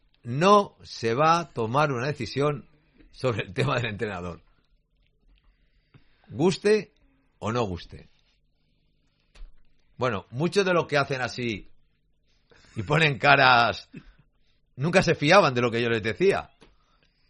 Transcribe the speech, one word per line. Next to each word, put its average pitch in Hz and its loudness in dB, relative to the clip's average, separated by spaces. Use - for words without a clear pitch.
no 185 2
se 113 -6
va 160 2
a 170 -8
tomar 131 -2
una 123 -4
decisión 143 -4
sobre 110 -4
el 95 -16
tema 131 -2
del 117 -4
entrenador. 92 -8
Guste 190 0
o 104 -6
no 120 -2
guste. 82 -10
Bueno, 117 -4
muchos 175 -2
de 185 0
los 160 0
que 147 -2
hacen 139 -4
así 117 -8
y 110 -6
ponen 147 2
caras, 127 4
nunca 170 0
se 170 2
fiaban 156 4
de 120 -2
lo 120 0
que 117 -2
yo 120 0
les 113 -2
decía, 110 -2